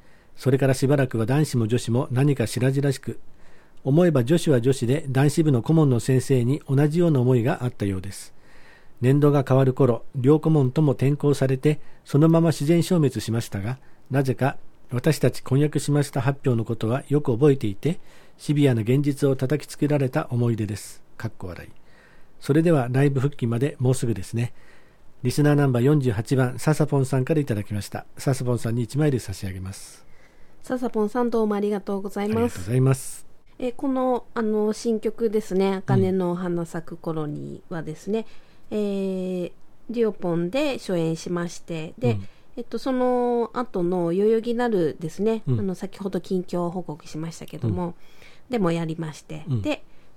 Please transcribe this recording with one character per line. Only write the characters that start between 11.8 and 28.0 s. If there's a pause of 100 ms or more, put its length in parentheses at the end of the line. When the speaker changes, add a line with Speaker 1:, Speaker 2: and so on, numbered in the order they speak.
Speaker 1:
そ
の
ま
ま
自
然
消
滅
し
ま
し
た
が、 (320)
な
ぜ
か (340)
「私
た
ち
婚
約
し
ま
し
た」
発
表
の
こ
と
は
よ
く
覚
え
て
い
て、 (380)
シ
ビ
ア
な
現
実
を
叩
き
つ
け
ら
れ
た
思
い
出
で
す。 (140)
か
っ
こ
笑
い。 (680)
そ
れ
で
は
ラ
イ
ブ
復
帰
ま
で
も
う
す
ぐ
で
す
ね。 (720)
リ
ス
ナ
ー
ナ
ン
バ
ー
四
十
八
番、
サ
サ
ポ
ン
さ
ん
か
ら
い
た
だ
き
ま
し
た。 (120)